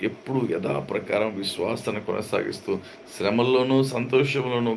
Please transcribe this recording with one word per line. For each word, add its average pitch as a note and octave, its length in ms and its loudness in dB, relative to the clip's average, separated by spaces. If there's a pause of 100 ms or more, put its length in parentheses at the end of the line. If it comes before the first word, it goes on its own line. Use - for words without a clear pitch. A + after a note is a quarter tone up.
ఎప్పుడు A2+ 500 -2
యథాప్రకారం G#2+ 840 -2
విశ్వాసాన్ని G#2 640 -4
కొనసాగిస్తూ, G2 760 -2 (400)
శ్రమల్లోనూ, B2+ 680 4
సంతోషంలోనూ, B2 920 2